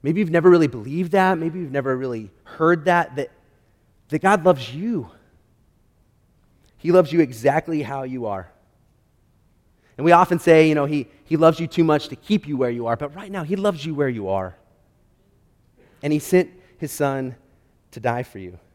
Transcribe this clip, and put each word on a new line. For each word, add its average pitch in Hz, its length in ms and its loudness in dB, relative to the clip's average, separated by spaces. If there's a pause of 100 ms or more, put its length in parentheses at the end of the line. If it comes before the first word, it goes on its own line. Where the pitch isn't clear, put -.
Maybe 160 160 -2
you've 185 120 0
never 170 200 6
really 170 160 6
believed 135 460 -6
that. 185 260 2
Maybe 165 220 -6
you've 151 100 -8
never 131 260 -2
really 120 360 -8 (100)
heard 160 440 0
that, 175 280 2
that, 139 160 -8 (800)
that 156 140 -4
God 190 220 2
loves 127 300 2
you. 185 340 -6 (1700)
He 165 120 -4
loves 170 220 4
you 170 80 2
exactly 143 640 0
how 135 200 -8
you 127 240 -8
are. 95 240 -8 (1500)
And 139 60 -8
we 170 80 6
often 175 260 4
say, 160 300 6
you 156 80 2
know, 143 80 0
he, 147 240 -4 (160)
he 160 120 -4
loves 160 220 4
you 170 80 -6
too 175 160 -2
much 151 260 2
to 139 60 -12
keep - 320 -2
you 147 100 -6
where 123 140 -2
you 120 160 -6
are, 117 100 -2
but 147 200 -10
right 196 160 -16
now 185 100 -6
he 165 140 -4
loves 190 280 -2
you 156 120 -6
where 143 120 0
you 107 200 -6
are. 95 280 -6 (1500)
And 147 80 0
he 151 80 0
sent 180 300 0 (260)
his 147 160 -10
son 135 420 -4 (560)
to - 80 -18
die 120 240 -4
for - 160 -14
you 90 220 -16 (140)